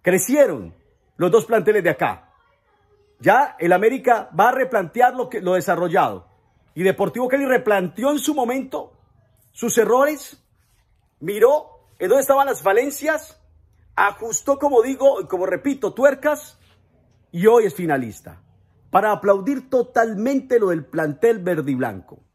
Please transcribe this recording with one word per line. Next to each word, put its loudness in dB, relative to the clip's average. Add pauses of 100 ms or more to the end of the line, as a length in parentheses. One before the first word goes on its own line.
Crecieron 0 (440)
los 0
dos 4
planteles 0
de 2
acá. -6 (840)
Ya 2
el 0
América 0
va 6
a 2
replantear 0
lo -6
que, -10
lo 0
desarrollado. -2 (460)
Y -8
Deportivo -2
Cali 0
replanteó 0
en -2
su -4
momento -6 (560)
sus -4
errores, 0 (760)
miró 0 (120)
en -4
dónde 4
estaban 2
las -6
falencias, -2 (520)
ajustó, -2
como 2
digo, 0
y -10
como -4
repito, -4
tuercas, -2 (720)
y 0
hoy 4
es -4
finalista. -6 (480)
Para 2
aplaudir -2
totalmente -2
lo 2
del -4
plantel -2
verde -4
y -2
blanco. -8 (100)